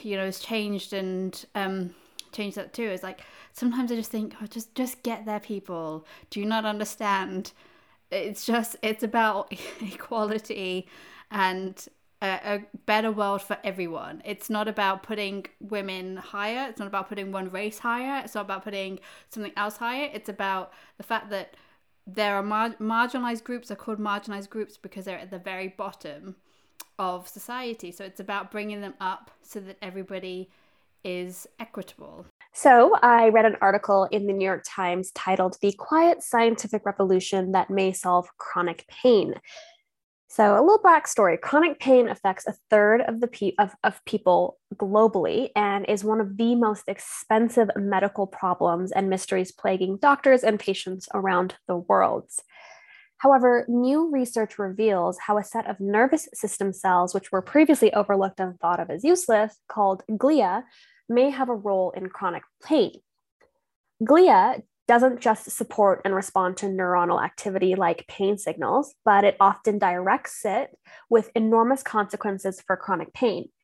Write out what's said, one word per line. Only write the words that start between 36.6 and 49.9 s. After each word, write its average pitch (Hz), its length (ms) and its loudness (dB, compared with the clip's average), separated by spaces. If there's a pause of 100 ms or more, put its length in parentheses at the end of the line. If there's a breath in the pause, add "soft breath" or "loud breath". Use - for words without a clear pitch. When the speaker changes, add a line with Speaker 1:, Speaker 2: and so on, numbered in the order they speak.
Speaker 2:
Revolution 190 640 0
That 185 180 0
May 190 220 0
Solve 180 360 0 (100)
Chronic - 480 -6
Pain." - 480 2 (1000 loud breath)
So 208 240 6
a 240 40 6
little 403 160 8
backstory, 285 600 4
chronic 302 400 2
pain 254 300 6
affects - 380 -4
a - 80 -6 (160)
third 214 320 6
of 226 180 -4
the 240 60 0
pe-, 202 320 -2
of, 202 160 2 (100)
of - 220 -2
people 180 520 2 (180)
globally 208 760 2
and 202 300 0
is 202 200 -2
one 220 180 0
of 196 160 -8
the 233 160 2
most 214 340 0
expensive 220 880 0
medical 202 500 -2
problems 180 640 -2
and 196 180 0
mysteries 185 420 -4
plaguing 190 460 -2